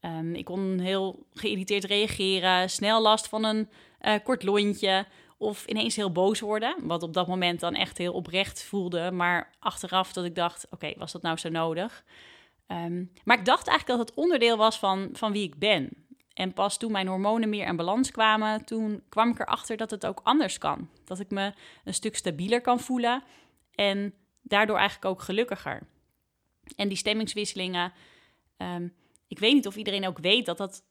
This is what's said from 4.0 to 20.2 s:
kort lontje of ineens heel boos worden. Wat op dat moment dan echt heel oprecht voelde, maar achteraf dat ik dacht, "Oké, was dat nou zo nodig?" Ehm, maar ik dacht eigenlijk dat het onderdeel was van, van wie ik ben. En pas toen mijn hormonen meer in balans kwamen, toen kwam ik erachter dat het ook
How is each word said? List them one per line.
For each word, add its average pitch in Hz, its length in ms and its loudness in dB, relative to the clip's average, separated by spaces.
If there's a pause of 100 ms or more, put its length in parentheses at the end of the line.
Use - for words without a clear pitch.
kort 254 180 0
lontje 202 640 2 (320)
of 208 280 -4
ineens 220 300 -2
heel 196 160 0
boos 190 280 4
worden. 214 340 -2 (120)
Wat 170 160 -2
op 165 120 -8
dat 180 120 2
moment 175 340 0
dan 175 140 -2
echt - 240 -2
heel 175 140 -2
oprecht 175 500 -4
voelde, 180 480 -4
maar 175 480 0
achteraf 185 540 -2
dat 180 120 -6
ik 170 100 -6
dacht, 175 360 -2
"Oké, 160 260 -10
was - 160 -12
dat 175 100 -12
nou 160 160 -2
zo 170 100 -6
nodig?" 165 560 -2 (600)
Ehm, 170 380 -6 (200)
maar 233 140 6
ik 190 60 -4
dacht 254 220 4
eigenlijk 247 320 2
dat 226 100 -2
het - 100 -8
onderdeel 254 380 4
was 214 220 4
van, 190 340 0
van 214 200 -2
wie 208 100 0
ik 156 160 -6
ben. 165 480 0 (260)
En 185 200 -4
pas 196 260 -2
toen 226 140 -4
mijn 190 140 0
hormonen 208 420 0
meer 208 180 -4
in 175 100 -2
balans 196 340 0
kwamen, 214 540 2
toen 214 440 -4
kwam 233 220 2
ik 226 80 -2
erachter - 380 -4
dat 220 140 -6
het 202 160 -6
ook - 160 -4